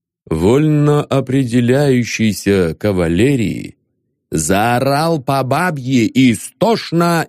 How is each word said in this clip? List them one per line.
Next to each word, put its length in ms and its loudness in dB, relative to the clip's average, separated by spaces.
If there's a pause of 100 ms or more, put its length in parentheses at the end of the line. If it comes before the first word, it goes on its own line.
(260)
Вольно 760 2
определяющийся 1800 0
кавалерии 960 -2 (560)
заорал 920 0
по 220 -2
бабье 680 -2 (220)
истошно 960 -2